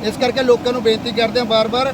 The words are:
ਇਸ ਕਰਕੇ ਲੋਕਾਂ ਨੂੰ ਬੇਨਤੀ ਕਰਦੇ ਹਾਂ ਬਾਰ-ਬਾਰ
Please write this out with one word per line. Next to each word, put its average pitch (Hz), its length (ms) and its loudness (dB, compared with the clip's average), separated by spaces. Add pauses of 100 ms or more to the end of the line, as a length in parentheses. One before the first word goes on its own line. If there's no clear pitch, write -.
ਇਸ 208 180 -4
ਕਰਕੇ 247 220 0
ਲੋਕਾਂ 247 300 2
ਨੂੰ 247 100 -4
ਬੇਨਤੀ 220 280 0
ਕਰਦੇ 220 280 0
ਹਾਂ 240 60 -2
ਬਾਰ-ਬਾਰ 226 480 0